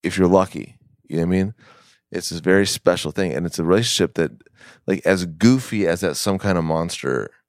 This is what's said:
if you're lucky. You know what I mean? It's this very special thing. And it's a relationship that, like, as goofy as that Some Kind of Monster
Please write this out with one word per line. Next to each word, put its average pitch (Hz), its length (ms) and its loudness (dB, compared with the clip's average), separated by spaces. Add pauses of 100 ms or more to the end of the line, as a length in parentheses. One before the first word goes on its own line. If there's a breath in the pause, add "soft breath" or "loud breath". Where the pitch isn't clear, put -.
if 90 140 -4
you're 92 100 4
lucky. 95 500 0 (300)
You - 100 -8
know 82 60 0
what 85 40 0
I - 40 -2
mean? 95 220 0 (580 soft breath)
It's - 180 -8
this 87 120 -10
very 95 260 4
special 87 440 0
thing. 92 220 -2
And 82 120 -4
it's 82 120 -8
a 85 60 -2
relationship 92 520 2
that, 80 160 0 (540 loud breath)
like, 95 200 -2
as 90 200 2
goofy 104 640 2
as 85 140 0
that 82 160 -2
Some 98 200 -2
Kind 95 200 0
of 82 80 0
Monster 73 680 -4 (180)